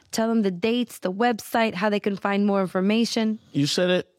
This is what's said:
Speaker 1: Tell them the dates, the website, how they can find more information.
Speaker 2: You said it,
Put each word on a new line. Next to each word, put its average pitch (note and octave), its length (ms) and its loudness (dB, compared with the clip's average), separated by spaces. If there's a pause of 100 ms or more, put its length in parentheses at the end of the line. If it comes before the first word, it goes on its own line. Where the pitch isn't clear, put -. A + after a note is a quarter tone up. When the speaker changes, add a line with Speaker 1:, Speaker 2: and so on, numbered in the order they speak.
(120)
Speaker 1:
Tell A3+ 180 0
them A3+ 140 2
the G3 80 0
dates, A3+ 480 -2
the F#3 120 -4
website, A3+ 640 0
how F#3+ 160 -2
they G#3 100 0
can G3+ 160 -2
find G3+ 300 0
more G3 160 2
information. G#3+ 760 0 (140)
Speaker 2:
You F3+ 160 0
said F3+ 220 0
it, F3+ 180 0 (120)